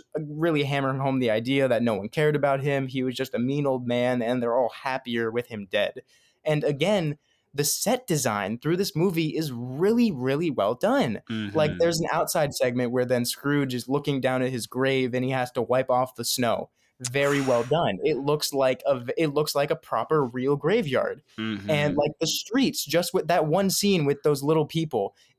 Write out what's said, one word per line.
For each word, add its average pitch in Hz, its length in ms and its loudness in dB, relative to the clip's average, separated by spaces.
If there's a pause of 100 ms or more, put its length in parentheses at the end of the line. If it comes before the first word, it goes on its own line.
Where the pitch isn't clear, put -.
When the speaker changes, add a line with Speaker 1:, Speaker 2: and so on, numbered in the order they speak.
(180)
Speaker 1:
really 151 460 0
hammering 139 360 -2
home 135 200 0
the 120 120 2
idea 127 360 2
that 117 140 2
no 117 140 2
one 98 140 -4
cared 151 260 2
about 139 260 0
him. 139 260 0
He 127 160 -4
was 127 120 -4
just 131 180 -6
a 117 60 -2
mean 139 260 0
old 127 220 -2
man, 123 340 0
and 120 220 0
they're 117 120 0
all 123 140 2 (140)
happier 117 480 -4
with 120 160 -4
him 104 240 -10
dead. 104 300 0 (420)
And 151 200 0
again, 151 540 0 (360)
the 143 100 0
set - 420 -2
design 117 540 0
through 165 180 0
this 196 180 -2
movie 165 400 0
is 151 160 -4
really, 175 600 2
really 139 400 0
well 110 240 2
done. 185 460 0 (320)
Like, 151 180 2
Speaker 2:
Mm-hmm. - 80 -6
Speaker 1:
there's 170 220 2
an - 100 -4
outside 156 420 0
segment 123 380 0
where 127 140 2
then 123 200 2
Scrooge 139 480 0
is 120 140 -4
looking 143 340 0
down 127 220 0
at 127 80 0
his 120 160 -4
grave 131 480 0
and 127 100 0
he 131 60 -2
has 127 220 -2
to 127 100 0
wipe 127 260 2
off 127 260 0
the 120 100 -6
snow. 113 440 0 (300)
Very 139 420 2
well 123 220 2
done. 123 400 0
It 147 140 2
looks 143 360 -2
like 131 340 2
a 135 120 2
v-, 120 180 -6
it 160 100 2
looks 151 260 -2
like 143 160 0
a 160 60 -2
proper 143 500 0
real 127 300 0
graveyard. 143 680 0 (160)
Speaker 2:
Mm-hmm. 107 320 -4
Speaker 1:
And, 147 260 0
like, 147 240 0
the 165 80 -2
streets, 214 560 -2
just 170 300 0
with 160 140 0
that 165 180 4
one 185 240 2
scene 185 360 2
with 139 180 0
those 147 200 2
little 156 220 4
people, 135 500 -2 (240)